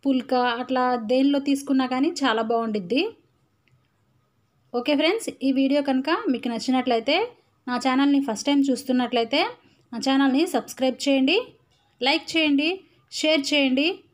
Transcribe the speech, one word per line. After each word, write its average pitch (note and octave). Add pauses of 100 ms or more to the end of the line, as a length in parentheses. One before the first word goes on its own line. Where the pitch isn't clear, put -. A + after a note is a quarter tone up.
పుల్కా C4
అట్లా B3
దేనిలో C4
తీసుకున్నా C#4
కానీ C4
చాలా A#3
బాగుండిద్ది. A3+ (1700)
ఓకే A#3+
ఫ్రెండ్స్, E4+ (140)
ఈ C4+
వీడియో C4+
కనుక C4+ (200)
మీకు B3
నచ్చినట్లయితే, B3+ (360)
నా B3
ఛానల్ని C#4
ఫస్ట్ A3
టైమ్ C#4+
చూస్తున్నట్లయితే B3 (520)
నా A#3
ఛానల్ని C4+
సబ్స్క్రైబ్ C4
చేయండి, C4+ (640)
లైక్ D#4+
చేయండి, D#4 (260)
షేర్ D#4
చేయండి. C#4+ (140)